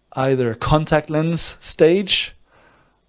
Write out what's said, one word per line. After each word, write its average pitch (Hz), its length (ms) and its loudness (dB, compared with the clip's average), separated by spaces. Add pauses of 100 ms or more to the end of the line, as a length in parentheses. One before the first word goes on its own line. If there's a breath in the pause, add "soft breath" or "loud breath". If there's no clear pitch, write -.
(120)
either 127 420 0
contact 156 540 0
lens 160 520 -2
stage - 760 0 (760 soft breath)